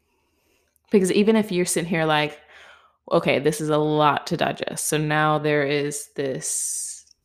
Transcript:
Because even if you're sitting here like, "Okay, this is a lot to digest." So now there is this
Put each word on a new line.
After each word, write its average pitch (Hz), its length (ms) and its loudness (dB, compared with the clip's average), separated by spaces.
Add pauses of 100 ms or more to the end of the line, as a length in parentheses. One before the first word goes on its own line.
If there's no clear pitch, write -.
(920)
Because 185 220 4
even 214 240 4
if 214 160 0
you're 175 120 0
sitting 175 240 -2
here 165 160 0
like, 151 360 0 (720)
"Okay, 156 260 2
this 151 220 0
is 156 80 -4
a 151 100 2
lot 151 500 2
to 170 80 -2
digest." - 500 -4
So 151 120 -2
now 151 400 2
there 147 260 0
is 147 520 -4
this - 880 -6 (180)